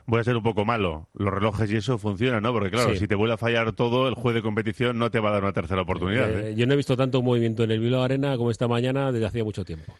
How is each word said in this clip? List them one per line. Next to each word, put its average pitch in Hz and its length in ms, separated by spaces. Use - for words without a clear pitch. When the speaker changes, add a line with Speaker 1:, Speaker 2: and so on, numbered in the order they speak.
Speaker 1:
Voy 113 160
a 113 40
ser 120 120
un 110 60
poco 104 240
malo. 92 480
Los 98 180
relojes 104 400
y 113 40
eso 113 200
funcionan, 104 460
¿no? 120 100
Porque, 101 180
claro, 113 200
Speaker 2:
Sí. 101 80
Speaker 1:
si 98 100
te 104 60
vuelve 110 180
a 110 60
fallar 117 340
todo, 127 360
el 113 60
juez 120 200
de 113 80
competición 110 560
no 117 120
te 113 100
va 104 100
a - 20
dar 101 120
una 98 100
tercera 92 260
oportunidad, 92 480
Speaker 2:
Eh, 107 220
Speaker 1:
¿eh? 107 40
Speaker 2:
yo 117 120
no 139 80
he - 20
visto 139 180
tanto 127 280
movimiento 117 420
en 110 60
el 110 100
Bilbao 123 220
Arena 135 340
como 120 140
esta 117 180
mañana 131 420
desde 113 140
hacía 107 180
mucho 104 220
tiempo. 80 360